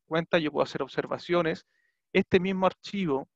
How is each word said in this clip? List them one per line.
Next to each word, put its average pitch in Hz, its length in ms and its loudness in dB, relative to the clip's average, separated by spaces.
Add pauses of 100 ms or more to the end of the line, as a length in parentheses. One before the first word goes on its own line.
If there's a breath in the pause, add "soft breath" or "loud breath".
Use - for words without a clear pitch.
cuenta, 165 340 0
yo 151 140 0
puedo 143 120 0
hacer - 180 -4
observaciones. 160 800 -2 (480)
Este 190 280 4
mismo 190 260 0
archivo 165 680 -2